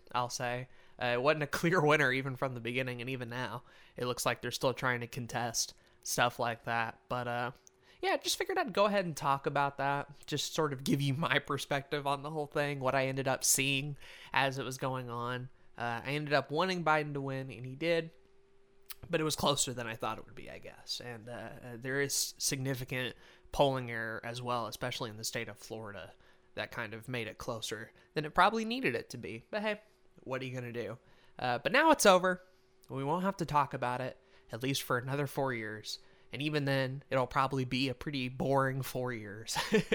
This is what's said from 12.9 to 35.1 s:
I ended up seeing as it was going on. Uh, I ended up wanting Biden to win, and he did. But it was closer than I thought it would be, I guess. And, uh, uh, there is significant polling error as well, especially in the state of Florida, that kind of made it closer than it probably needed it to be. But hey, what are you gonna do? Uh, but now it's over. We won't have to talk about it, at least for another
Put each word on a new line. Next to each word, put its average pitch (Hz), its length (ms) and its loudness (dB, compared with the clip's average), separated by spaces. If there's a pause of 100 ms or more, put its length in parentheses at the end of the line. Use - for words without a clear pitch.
I 131 120 4
ended 135 200 -2
up 131 160 2
seeing 139 540 2 (360)
as 135 260 2
it 135 40 -2
was 127 140 -4
going 131 320 -4
on. 123 400 -4 (280)
Uh, 117 280 -4
I 135 60 -4
ended 147 220 0
up 139 180 2
wanting 180 320 2
Biden 151 300 2
to 143 80 -4
win, 135 280 -4
and 117 160 -12
he 131 100 -10
did. 165 360 0 (1000)
But 165 120 2
it - 20 2
was 156 120 2
closer 139 380 2
than 120 120 -6
I 113 100 -6
thought 110 220 -4
it - 80 -14
would 104 100 -20
be, - 140 -14
I 69 80 -12
guess. - 460 -10
And, 117 260 -10
uh, - 20 -12
uh, 117 480 -12
there 135 220 0
is - 360 0
significant 131 760 -2 (380)
polling 131 400 4
error 113 320 -4
as 120 180 -6
well, 123 240 0
especially 120 460 -6
in 107 60 -14
the 110 60 -8
state 113 240 -4
of 101 100 -12
Florida, 101 540 -10 (440)
that 107 160 -6
kind 110 220 -6
of 113 140 -12
made 120 200 -4
it 110 100 -10
closer 113 540 -8 (240)
than 156 100 -2
it 151 80 -10
probably 214 320 6
needed 226 300 0
it - 160 -4
to 131 60 -10
be. 113 340 -10
But 208 100 -2
hey, 208 180 -2 (420)
what 127 200 -6
are 131 40 -6
you 127 100 -8
gonna 120 160 -8
do? 113 260 -6 (400)
Uh, 123 220 0
but 147 120 -2
now 302 200 8
it's - 140 6
over. 185 360 8 (480)
We 131 140 -4
won't 170 220 0
have 196 120 -2
to 170 80 -2
talk 143 300 2
about 123 260 -2
it, 127 160 -6 (340)
at 117 120 -6
least 135 180 0
for - 160 0
another 135 300 0